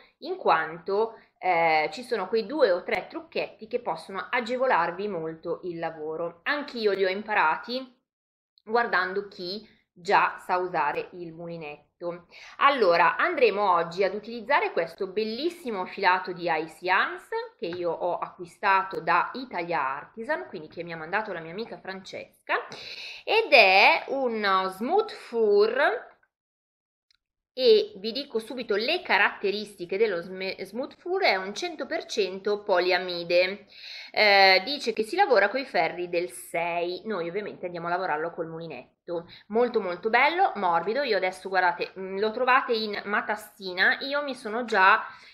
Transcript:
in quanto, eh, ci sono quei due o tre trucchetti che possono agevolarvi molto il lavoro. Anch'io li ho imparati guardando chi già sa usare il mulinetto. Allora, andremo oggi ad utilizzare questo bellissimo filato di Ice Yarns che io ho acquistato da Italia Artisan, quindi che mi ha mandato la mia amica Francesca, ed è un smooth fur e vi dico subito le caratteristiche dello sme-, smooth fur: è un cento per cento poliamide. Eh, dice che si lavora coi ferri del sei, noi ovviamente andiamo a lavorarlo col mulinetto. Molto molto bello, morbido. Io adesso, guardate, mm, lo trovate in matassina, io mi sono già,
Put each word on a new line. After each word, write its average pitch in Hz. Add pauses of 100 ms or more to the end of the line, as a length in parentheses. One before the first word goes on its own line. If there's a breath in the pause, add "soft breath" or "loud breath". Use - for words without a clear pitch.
(180 loud breath)
in 359
quanto, 175 (200 loud breath)
eh, 165
ci 254
sono 208
quei 226
due 247
o 175
tre 180
trucchetti 220
che 247
possono 196
agevolarvi 214
molto 160
il 170
lavoro. 160
Anch'io 254
li 190
ho -
imparati 208 (680)
guardando 202
chi 190 (240 loud breath)
già 175
sa 185
usare 165
il 175
mulinetto. 165 (720 loud breath)
Allora, 208
andremo 220
oggi 170
ad 190
utilizzare 240
questo -
bellissimo 220
filato 185
di 170
Ice 160
Yarns 233 (320)
che 214
io 175
ho 175
acquistato 185
da 170
Italia 175 (160)
Artisan, 277
quindi 156
che 170
mi 170
ha 165
mandato 190
la 170
mia 160
amica 190
Francesca, - (720 loud breath)
ed 427
è 214
un 214
smooth 339
fur 233 (1500)
e 233
vi 202
dico 247
subito 226
le 269
caratteristiche 202
dello 202
sme-, 185
smooth 220
fur: 381
è 269
un 190
cento 320
per 330
cento 196
poliamide. 180 (460 loud breath)
Eh, 196
dice 269
che 220
si 269
lavora 262
coi 262
ferri 175
del 175
sei, 175
noi 190
ovviamente 190
andiamo 170
a -
lavorarlo 170
col 170
mulinetto. 165 (220 loud breath)
Molto 226
molto 180
bello, 302
morbido. 190
Io 233
adesso, 185
guardate, 180
mm, 190
lo 214
trovate 247
in 214
matassina, 208
io 277
mi 285
sono 226
già, 214 (300 loud breath)